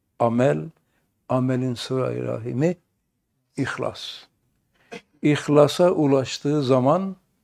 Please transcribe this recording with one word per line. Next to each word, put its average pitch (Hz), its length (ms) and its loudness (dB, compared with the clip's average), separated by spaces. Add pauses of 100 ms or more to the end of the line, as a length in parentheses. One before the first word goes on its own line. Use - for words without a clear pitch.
(180)
amel, 139 520 0 (580)
amelin 127 460 -2
sıla-i 123 480 -4
rahimi 123 540 -2 (800)
ihlas. 113 680 -8 (1000)
İhlasa 147 680 4
ulaştığı 143 720 0
zaman 139 540 2 (280)